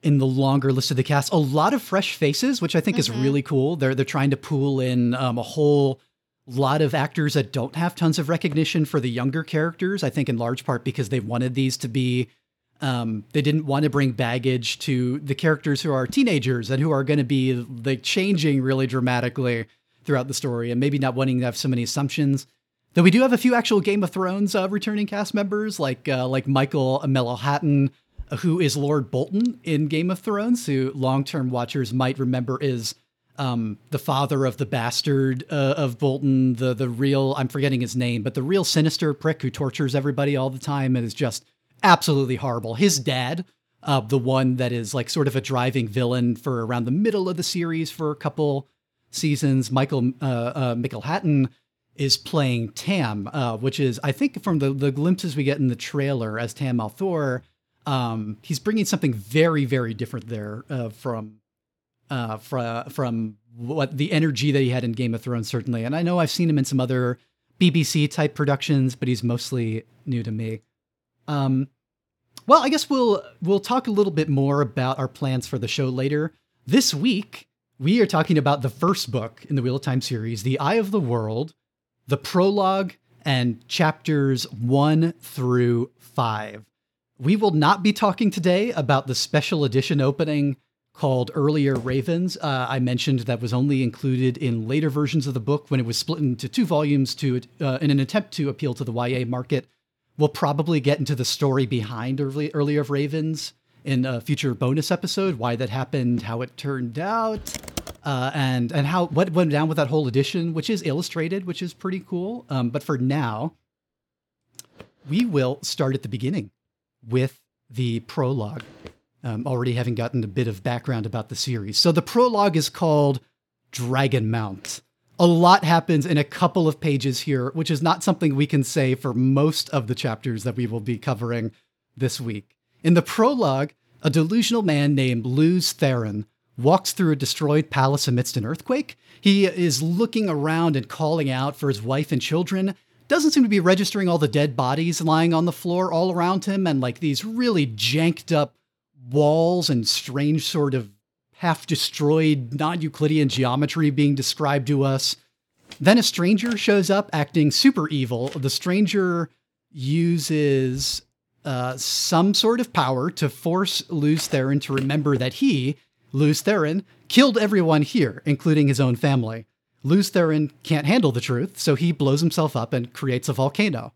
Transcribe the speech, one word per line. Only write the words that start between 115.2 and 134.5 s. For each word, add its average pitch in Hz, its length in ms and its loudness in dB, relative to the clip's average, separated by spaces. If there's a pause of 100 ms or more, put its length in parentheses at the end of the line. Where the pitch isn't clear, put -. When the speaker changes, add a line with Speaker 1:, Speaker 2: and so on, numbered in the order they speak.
Speaker 1:
will 143 380 0
start 135 320 -2
at 135 80 -4
the 117 60 -10
beginning 117 420 -4 (580)
with 127 320 -2 (300)
the 117 300 -2
prologue. 127 640 -4 (600)
Um, 117 220 -6
already 123 280 -2
having 120 200 -2
gotten 120 300 -2
a 104 40 -6
bit 117 200 -2
of 98 160 -8
background 120 420 -4
about 110 220 -8
the 113 80 -12
series. 110 420 -6
So 170 140 4
the 160 100 2
prologue 214 540 2
is 151 120 0
called 147 520 2 (500)
Dragonmount. 117 1080 -2 (400)
A 175 60 6
lot 175 360 6
happens 165 420 2
in 165 140 2
a 147 60 2
couple 175 420 0
of 151 140 -2
pages 139 400 0
here, 135 320 -2
which 160 180 -4
is 147 100 0
not 170 220 0
something 170 320 2
we 143 140 2
can 139 160 2
say 131 320 0
for 127 180 -4
most 135 560 2
of 135 160 -2
the 120 80 -2
chapters 113 480 -4
that 113 140 -4
we 123 100 -2
will 113 140 -4
be 117 180 -4
covering 117 540 -4 (440)
this 123 240 -4
week. 110 360 -10 (260)
In 170 120 6
the 165 80 4
prologue, 180 720 0 (280)
a 156 80 2
delusional 208 520 2